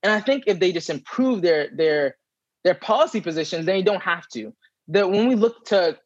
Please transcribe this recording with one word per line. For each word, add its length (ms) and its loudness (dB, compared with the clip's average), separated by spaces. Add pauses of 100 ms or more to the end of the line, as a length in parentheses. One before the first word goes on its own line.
And 100 2
I 80 0
think 260 -2
if 120 0
they 140 2
just 180 -6
improve 500 -2
their, 340 0
their, 420 0 (480)
their 100 4
policy 460 0
positions, 440 -6
they 180 0
don't 200 0
have 320 -4
to. 200 -12 (340)
That 220 2
when 180 2
we 60 2
look 320 0
to 400 0